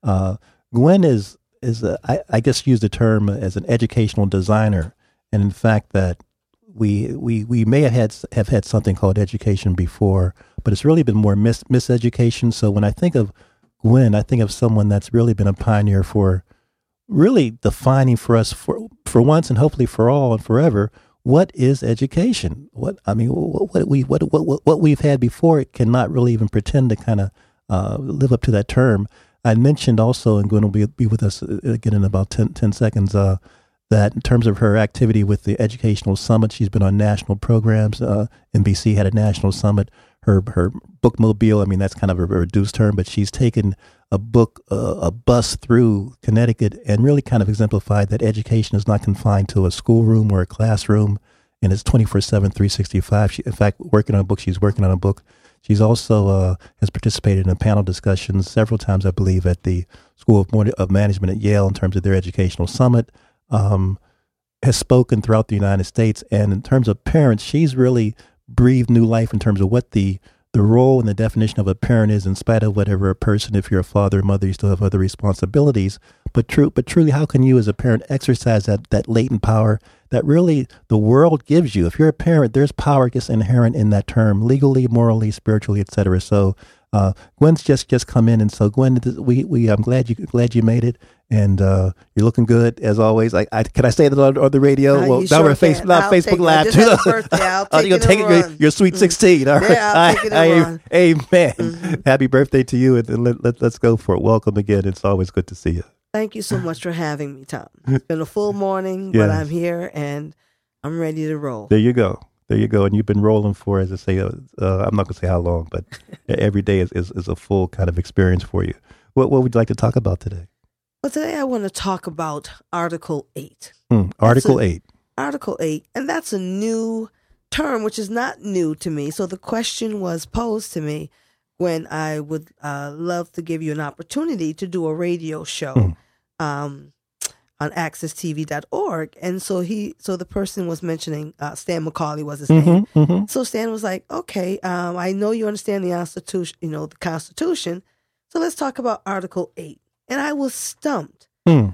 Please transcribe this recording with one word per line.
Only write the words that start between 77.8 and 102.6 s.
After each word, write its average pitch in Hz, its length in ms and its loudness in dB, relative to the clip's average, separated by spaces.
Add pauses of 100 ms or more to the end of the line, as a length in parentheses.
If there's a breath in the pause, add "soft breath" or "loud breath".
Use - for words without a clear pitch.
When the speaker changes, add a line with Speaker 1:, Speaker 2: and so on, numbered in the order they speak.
Speaker 1:
exercise 120 580 0
that, 101 240 -2
that - 180 -2
latent 113 340 0
power 110 380 2 (300 soft breath)
that 123 140 0
really 156 440 2 (200 soft breath)
the 110 100 4
world 135 480 4
gives 147 280 2
you? 90 120 2
If 85 120 -4
you're 156 100 4
a 151 40 2
parent, 151 400 2
there's 139 200 2
power 135 360 0
just 120 220 -4
inherent 117 440 2
in 104 160 2
that 101 160 0
term, 110 400 2
legally, 131 400 2
morally, 113 440 2
spiritually, 104 500 -2
et 98 100 -6
cetera. 92 300 0
So, 98 340 0 (380 soft breath)
uh, 98 220 2 (240 soft breath)
Gwen's 156 240 4
just, - 260 0
just - 180 0
come 117 220 2
in, 113 120 4
and 104 120 0
so 104 160 0
Gwen, 131 320 2
th-, 123 160 -6
we, 123 280 0
we, 123 240 0
I'm 107 120 2
glad 120 280 0
you, 113 60 -2
glad 120 400 -2
you 117 80 2
made 117 220 2
it, 120 140 -4 (320 soft breath)
and, 98 300 2
uh, 95 320 2 (220 soft breath)
you're 104 100 2
looking 117 200 2
good 117 360 2
as 107 180 0
always. 110 360 2
I, 101 160 0
I, 110 140 -2
can - 220 -2
I 120 40 4
say 143 180 4
that 139 100 2
on, 135 200 4
on 139 120 4
the 139 100 2
radio? 139 360 4
Speaker 2:
Uh, 135 120 2
Speaker 1:
Well, 127 140 2
Speaker 2:
you 185 80 -4
Speaker 1:
now 151 80 6
Speaker 2:
sure 165 60 6
Speaker 1:
we're 143 100 6
face-, 160 240 4
Speaker 2:
can. 190 100 -6
Speaker 1:
not 175 160 6
Speaker 2:
I'll 202 80 2
Speaker 1:
Facebook 180 120 4
Speaker 2:
take 196 100 0
it. 170 60 -2
Speaker 1:
Live, 156 260 4
Speaker 2:
Just 143 100 2
Speaker 1:
too. 196 60 8
Speaker 2:
have 226 180 6
a 185 100 2
birthday. 208 320 -2
I'll 190 260 -2
Speaker 1:
<laughs> - 40 -4
Oh, 156 80 4
Speaker 2:
take 190 80 0
Speaker 1:
you're 185 80 4
Speaker 2:
it - 60 0
and - 80 4
Speaker 1:
taking 196 200 2
your, 170 120 6
Speaker 2:
run. 160 180 -6
Speaker 1:
your 151 100 6
sweet 180 240 2
Speaker 2:
Mm-hmm. 185 40 -8
Speaker 1:
sixteen. 175 500 4
All 143 120 4
right. 190 100 2
Speaker 2:
Yeah, 196 260 4
I'll 170 180 4
take - 120 -4
it - 60 -4
and 165 200 4
Speaker 1:
I, 165 80 6
Speaker 2:
run. 165 200 -2 (120)
Speaker 1:
amen. 165 640 4
Speaker 2:
Mm-hmm. 170 400 -6 (100)
Speaker 1:
Happy 135 240 2
birthday 135 360 2